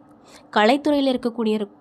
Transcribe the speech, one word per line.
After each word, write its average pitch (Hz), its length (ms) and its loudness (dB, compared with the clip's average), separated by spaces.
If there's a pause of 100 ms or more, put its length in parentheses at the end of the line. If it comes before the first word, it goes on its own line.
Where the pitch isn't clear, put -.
(520)
கலைத்துறையில 269 600 2
இருக்கக்கூடிய 233 340 -4
இரு-, 214 340 -4